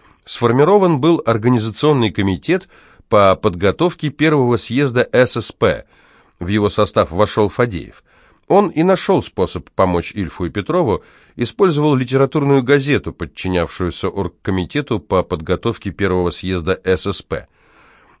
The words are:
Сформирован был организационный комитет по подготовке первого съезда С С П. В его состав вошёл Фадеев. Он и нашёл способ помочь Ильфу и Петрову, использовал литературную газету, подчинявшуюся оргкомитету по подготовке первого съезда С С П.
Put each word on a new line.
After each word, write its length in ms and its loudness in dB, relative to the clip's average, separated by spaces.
Сформирован 800 2
был 240 2
организационный 840 0
комитет 580 -2
по 260 4
подготовке 760 -2
первого 460 2
съезда 560 -2
С 240 2
С 160 -6
П. 340 -2
В 80 -8
его 220 2
состав 420 0
вошёл 380 0
Фадеев. 560 -6
Он 220 4
и 140 0
нашёл 380 2
способ 500 -4
помочь 420 0
Ильфу 320 -6
и 40 -4
Петрову, 540 -2
использовал 600 0
литературную 640 2
газету, 500 0
подчинявшуюся 1000 -4
оргкомитету 880 -4
по 240 0
подготовке 680 -4
первого 380 0
съезда 540 -4
С 240 0
С 140 -6
П. 260 -10